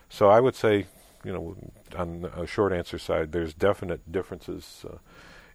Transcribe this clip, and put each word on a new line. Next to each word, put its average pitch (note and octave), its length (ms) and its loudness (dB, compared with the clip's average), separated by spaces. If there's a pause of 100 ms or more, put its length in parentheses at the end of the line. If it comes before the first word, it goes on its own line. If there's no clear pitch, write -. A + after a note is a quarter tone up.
So - 200 6
I A2 100 10
would B2+ 160 4
say, G#2 300 2 (380)
you G2+ 100 -10
know, E2+ 220 -8 (420)
on E2+ 380 -8
a E2+ 100 -6
short G2 260 0
answer F2 280 -4
side, E2 320 -2
there's E2 240 -4
definite F#2 560 -2
differences, - 760 -10
uh, D#2+ 100 -16 (580)